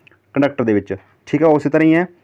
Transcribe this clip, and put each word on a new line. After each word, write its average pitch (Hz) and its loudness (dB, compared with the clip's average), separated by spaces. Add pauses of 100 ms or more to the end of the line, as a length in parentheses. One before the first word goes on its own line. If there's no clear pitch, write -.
(340)
ਕੰਡਕਟਰ 139 -2
ਦੇ 110 0
ਵਿੱਚ, 98 -4 (320)
ਠੀਕ 147 -2
ਹੈ, 165 2
ਉਸੇ 151 0
ਤਰ੍ਹਾਂ 156 2
ਹੀ 160 4
ਹੈ। 180 -2 (160)